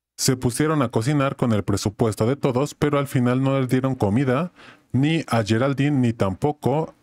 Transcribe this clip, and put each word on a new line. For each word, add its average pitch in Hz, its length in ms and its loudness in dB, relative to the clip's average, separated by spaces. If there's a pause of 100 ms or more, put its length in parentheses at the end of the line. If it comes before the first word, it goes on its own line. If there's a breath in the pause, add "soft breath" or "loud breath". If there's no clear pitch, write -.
(180)
se 131 200 0
pusieron 147 440 0
a 117 80 0
cocinar 135 460 0
con 120 180 0
el 101 100 0
presupuesto 104 640 -2
de 127 100 2
todos, 135 380 -2
pero 147 240 0
al 139 100 -2
final 123 360 0
no 135 160 0
les 127 100 -2
dieron 131 240 0
comida 127 580 0 (400 loud breath)
ni 147 360 0
a 117 160 0
Geraldine 135 560 0
ni 120 140 2
tampoco 143 880 -2